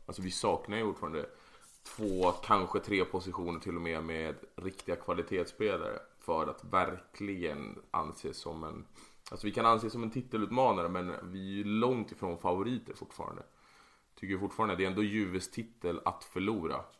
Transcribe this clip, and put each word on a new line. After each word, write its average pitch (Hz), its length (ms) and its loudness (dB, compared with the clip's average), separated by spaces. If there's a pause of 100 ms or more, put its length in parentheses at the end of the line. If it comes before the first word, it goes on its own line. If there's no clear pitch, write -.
Alltså, 98 160 -8
vi 92 100 -2
saknar 101 460 0
ju 117 60 0
fortfarande 80 460 -2 (680)
två, 92 360 4
kanske 95 480 2
tre 95 260 4
positioner 87 540 -4
till 90 160 -4
och 85 60 -2
med, 82 220 -2
med 80 320 -4 (200)
riktiga 90 400 -4
kvalitetsspelare 87 1040 0 (200)
för 80 280 0
att - 160 -6
verkligen 87 1160 -2 (100)
anses - 460 -2
som 80 260 -8
en, 78 220 -8 (460)
alltså, 104 160 -6
vi 101 60 -2
kan 117 120 2
anses 113 280 6
som 117 100 -4
en 113 80 -2
titelutmanare, 110 800 4
men 90 420 -4
vi 95 80 -6 (120)
är 98 60 -4
ju 101 60 -2
långt 110 480 2
ifrån 87 260 -4
favoriter 98 560 0
fortfarande. - 500 -10 (720)
Tycker 95 220 -2
fortfarande 98 380 2
det 90 80 4
är 95 40 6
ändå 95 160 2
Juves 101 480 0
titel 87 540 -4
att - 180 0
förlora. 92 580 0 (180)